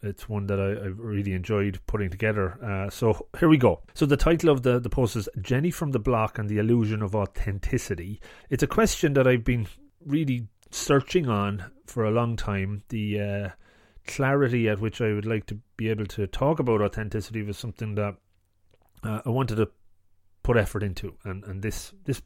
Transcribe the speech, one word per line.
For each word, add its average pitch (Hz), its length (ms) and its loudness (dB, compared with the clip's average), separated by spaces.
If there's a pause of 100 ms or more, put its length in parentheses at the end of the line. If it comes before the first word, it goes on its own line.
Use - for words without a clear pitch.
it's 101 260 -8
one 101 160 -4
that 98 140 0
I, 101 260 -2
I've 95 140 -6
really 101 340 -2
enjoyed 98 540 0
putting 101 240 -2
together. 101 520 -2
Uh, 98 280 -4
so - 380 0 (100)
here 165 100 6
we 156 80 10
go. 120 240 4 (140)
So 156 100 2
the 143 100 4
title 165 360 4
of 131 100 4
the, 123 180 4
the 117 120 -4
post 123 240 0
is 107 120 -2 (140)
Jenny 139 300 0
from 151 180 -4
the 131 80 -2
Block 110 400 0
and 104 100 -4
the 104 120 0
Illusion 110 420 2
of 101 140 -2
Authenticity. 98 1080 -4 (300)
It's 135 100 0
a 143 60 4
question 190 460 2
that 131 140 6
I've 127 160 4
been 120 220 0 (400)
really 139 440 -2 (220)
searching 143 560 2
on 101 360 0 (240)
for 113 180 -2
a 107 60 2
long 117 240 2
time. 101 540 -4
The, 104 300 -4
uh, 101 300 -4 (560)
clarity 131 640 2
at 104 100 0
which 110 220 -4
I 107 120 2
would 104 120 -2
like 110 220 -2
to 104 100 -8 (200)
be 110 120 -2
able 107 160 -2
to 101 220 -4
talk 151 320 0
about 120 200 2
authenticity 107 600 -4
was 101 160 -8
something 107 380 -8
that, 101 220 -4 (840)
uh, 110 220 -4
I - 40 -2
wanted 117 260 0
to 110 140 2 (760)
put 120 140 4
effort 101 260 0
into, 95 400 -8
and, 98 220 -10
and 98 180 -10
this, - 280 -6 (120)
this 139 220 -4